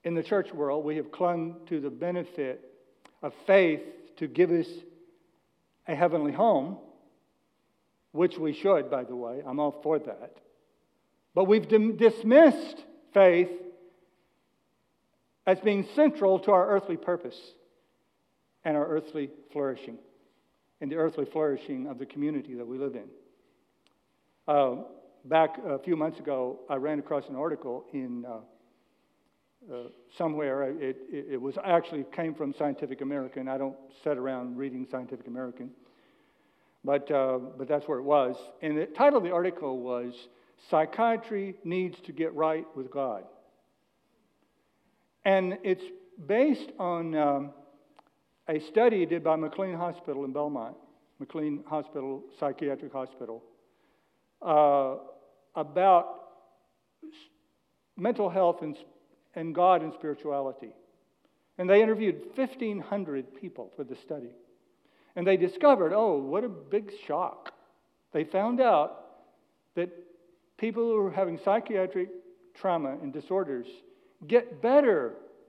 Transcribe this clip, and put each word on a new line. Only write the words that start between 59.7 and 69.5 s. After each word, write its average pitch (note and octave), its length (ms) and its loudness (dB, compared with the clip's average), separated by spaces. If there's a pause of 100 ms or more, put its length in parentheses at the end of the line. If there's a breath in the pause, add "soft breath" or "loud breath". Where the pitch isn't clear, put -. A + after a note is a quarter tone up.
and D#3+ 140 -8
spirituality. C#3 800 -6 (840)
And F3+ 140 -2
they G3+ 100 10
interviewed G#3+ 400 2 (160)
fifteen A3+ 420 -4
hundred D3+ 560 -6
people C3+ 420 -14
for D3+ 80 -10
the B2 120 -12
study. B2 380 -12 (800 soft breath)
And F3 100 -2
they F#3+ 120 6
discovered, F#3 560 4
oh, G#3 240 2
what C#3+ 260 -2
a A#3+ 60 -6
big G3 420 -6 (140)
shock. - 480 -6 (580)
They D#3 120 -2
found A3 360 -2
out F#3 460 2 (680)